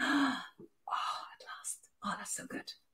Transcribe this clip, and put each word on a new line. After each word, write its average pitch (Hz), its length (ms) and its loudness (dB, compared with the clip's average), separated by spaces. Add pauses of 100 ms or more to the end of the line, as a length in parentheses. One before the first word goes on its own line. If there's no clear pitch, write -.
Oh, 277 340 6 (240)
at - 840 -4
last. - 440 -8 (140)
Oh, 208 140 0
that's - 180 -6
so - 120 -4
good. - 240 -6 (220)